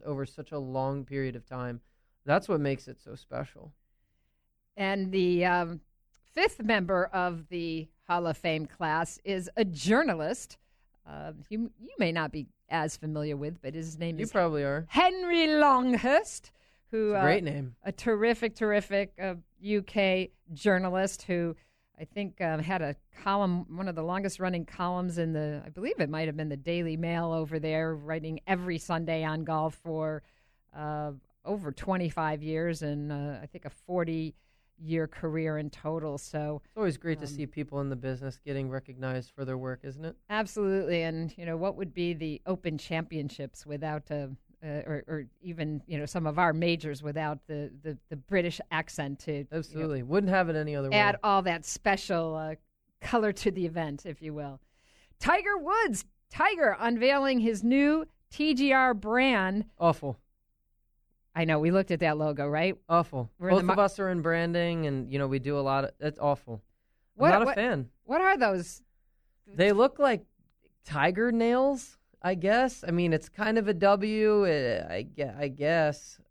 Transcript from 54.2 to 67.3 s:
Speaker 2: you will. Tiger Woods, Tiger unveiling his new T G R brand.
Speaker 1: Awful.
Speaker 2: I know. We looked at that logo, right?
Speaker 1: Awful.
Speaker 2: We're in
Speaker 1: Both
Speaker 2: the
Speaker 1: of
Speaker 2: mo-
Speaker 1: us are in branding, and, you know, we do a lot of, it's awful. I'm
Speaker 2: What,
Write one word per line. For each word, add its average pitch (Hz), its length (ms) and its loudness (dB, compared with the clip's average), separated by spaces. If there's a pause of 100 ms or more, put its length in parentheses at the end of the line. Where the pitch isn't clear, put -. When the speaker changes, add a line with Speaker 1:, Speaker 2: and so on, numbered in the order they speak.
Speaker 2:
you 156 140 -8
will. 143 260 -10 (600)
Tiger 392 360 2
Woods, 349 480 0 (240)
Tiger 320 520 2
unveiling 254 580 4
his 220 240 2
new 285 420 4 (260)
T 302 240 2
G 269 180 4
R 262 220 6
brand. 214 720 2 (140)
Speaker 1:
Awful. 151 400 2 (1200)
Speaker 2:
I 165 80 2
know. 156 160 4
We 160 100 4
looked 185 220 4
at 165 80 0
that 151 180 2
logo, 143 300 -2
right? 160 260 0 (140)
Speaker 1:
Awful. 151 500 2
Speaker 2:
We're 180 120 -4
in 185 40 8
Speaker 1:
Both 185 120 4
Speaker 2:
the 185 60 4
Speaker 1:
of 196 40 4
Speaker 2:
mo- 208 80 6
Speaker 1:
us 196 160 0
are 190 80 0
in 175 140 0
branding, 170 640 0
and, 131 260 -2
you 139 80 0
know, 139 80 0
we 135 100 0
do 139 180 -2
a 143 40 0
lot 135 240 2
of, - 60 -4 (100)
it's 147 180 -4
awful. 139 360 0 (640)
I'm 202 60 -18
Speaker 2:
What, 302 80 8